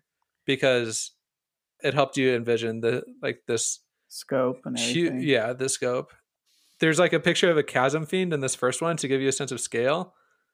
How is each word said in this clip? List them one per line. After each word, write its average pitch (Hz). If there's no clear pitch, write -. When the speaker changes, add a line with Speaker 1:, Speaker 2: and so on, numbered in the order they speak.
Speaker 1:
because 123
it 135
helped 139
you 131
envision 113
the, 117
like, 127
this -
Speaker 2:
Scope 131
and 127
Speaker 1:
hu-, 131
Speaker 2:
everything. 127
Speaker 1:
yeah, 127
the 147
scope. 127
There's, 160
like, 170
a 160
picture 175
of 160
a 143
chasm 139
fiend 185
in 143
this 131
first 123
one 165
to 143
give 131
you 135
a 131
sense 131
of 120
scale. 139